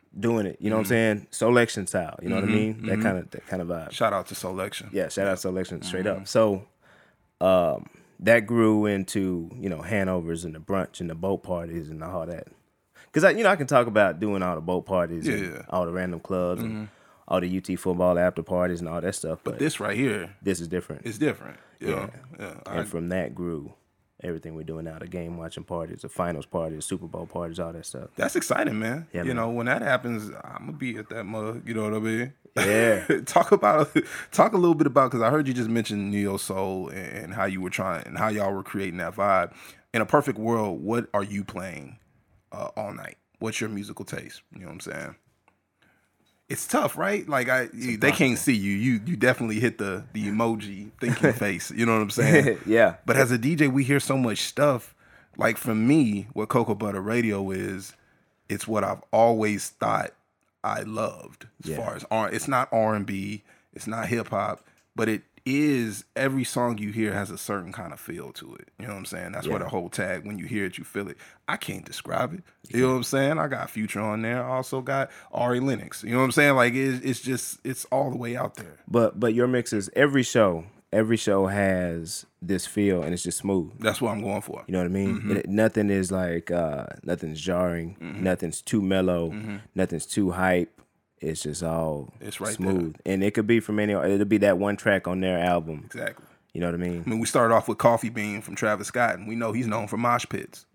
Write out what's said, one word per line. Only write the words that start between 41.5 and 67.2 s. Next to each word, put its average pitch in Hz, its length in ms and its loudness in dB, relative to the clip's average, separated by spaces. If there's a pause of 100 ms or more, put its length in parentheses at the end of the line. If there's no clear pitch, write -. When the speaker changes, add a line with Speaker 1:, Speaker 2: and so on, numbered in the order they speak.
Speaker 2:
uh, - 240 -8
all 104 160 -6
night? - 240 -14 (220)
What's 110 200 -4
your 110 120 -4
musical 101 340 -8
taste? - 380 -12 (100)
You - 80 -16
know 90 60 -14
what 76 80 -14
I'm 78 60 -14
saying? 73 340 -10 (1400)
It's - 140 -8
tough, - 320 0
right? 196 300 -2
Like, 131 200 0
I, 127 140 4
Speaker 1:
It's - 120 -8
Speaker 2:
you, 117 220 -4
they 131 140 4
can't 139 220 4
Speaker 1:
impossible. - 120 -2
Speaker 2:
see 131 100 4
you. 101 220 2
You, 113 300 2
you 175 100 -2
definitely 117 420 2
hit 113 200 2
the, 98 340 -4
the 107 160 -4
emoji 104 640 -2
Speaker 1:
<laughs> - 60 -14
Speaker 2:
thinking 123 320 2
face. 101 380 -2
You 117 160 0
know 113 80 6
what 110 80 4
I'm 101 80 -2
saying? 117 520 6
Speaker 1:
<laughs> - 40 -10
Yeah. 107 300 6 (100)
Speaker 2:
But 120 100 4
as 131 160 6
a 123 60 4
D 143 180 2
J, 147 120 6
we 135 160 2
hear 139 160 4
so 139 160 0
much 117 260 0
stuff. 135 520 0 (420)
Like, 110 200 2
for 117 180 -2
me, 110 600 4
what 107 160 -4
Cocoa 117 240 2
Butter 101 260 -4
Radio 104 500 0
is, 95 440 -6 (540)
it's 101 200 -6
what 107 160 0
I've 95 180 -4 (100)
always 110 580 4
thought 107 400 -2 (520)
I 107 200 -4
loved - 640 -8 (180)
as - 60 -6
Speaker 1:
Yeah. 78 80 -4
Speaker 2:
far - 180 -6
as - 140 -12
R-, 110 200 0
it's 110 180 -6
not 131 220 2
R 110 240 4
and 101 120 -2
B, 101 360 -6 (300)
it's - 140 -14
not 110 220 -6
hip 113 200 -2
hop, 101 380 -4 (280)
but 110 140 0
it 107 140 0 (240)
is, 127 580 0 (100)
every 135 300 0
song 120 340 -2
you 107 140 -6
hear 107 200 0
has 98 180 -4